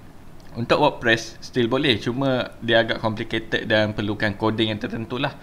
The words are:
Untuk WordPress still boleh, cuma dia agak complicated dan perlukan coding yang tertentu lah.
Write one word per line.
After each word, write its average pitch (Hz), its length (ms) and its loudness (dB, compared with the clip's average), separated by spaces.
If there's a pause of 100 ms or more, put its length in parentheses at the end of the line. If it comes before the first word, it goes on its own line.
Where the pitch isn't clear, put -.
(520)
Untuk 147 320 2
WordPress 117 560 2
still - 240 0
boleh, 131 320 2
cuma 127 640 -2
dia 113 240 4
agak 113 160 -2
complicated 110 640 -2
dan 107 320 2
perlukan 104 400 -2
coding 110 320 2
yang 107 80 -2
tertentu 113 400 -6
lah. 139 160 -2 (100)